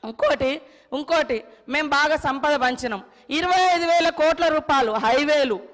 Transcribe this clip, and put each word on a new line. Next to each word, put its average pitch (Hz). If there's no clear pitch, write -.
ఇంకోటి, 262
ఇంకోటి, 294
మేము 302
బాగా 302
సంపద 285
పంచినాం, 247
ఇరవై 359
ఐదు 339
వేల 339
కోట్ల 320
రూపాయలు 277
హైవేలు 269